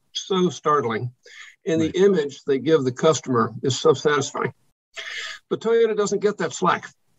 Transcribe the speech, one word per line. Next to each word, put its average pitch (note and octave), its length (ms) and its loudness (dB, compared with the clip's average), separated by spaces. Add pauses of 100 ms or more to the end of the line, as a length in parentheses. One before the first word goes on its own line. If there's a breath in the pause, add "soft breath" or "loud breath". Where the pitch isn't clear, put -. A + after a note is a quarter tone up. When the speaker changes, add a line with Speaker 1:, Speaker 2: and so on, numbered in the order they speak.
(140)
Speaker 1:
so F#3 360 0
startling. B2 640 -2 (560 loud breath)
And D#3+ 120 0
Speaker 2:
Right. D#3+ 140 -2
Speaker 1:
the F3+ 60 0
image F3 440 2
they C#3 140 0
give C#3+ 260 2
the B2+ 80 0
customer B2+ 680 2
is C3 180 -2
so D#3 140 4
satisfying. D3 600 -2 (920 loud breath)
But - 120 -4
Toyota A3+ 360 2
doesn't G3+ 280 -2
get G#3 160 0
that D#3 140 -4
slack. - 360 -2 (300)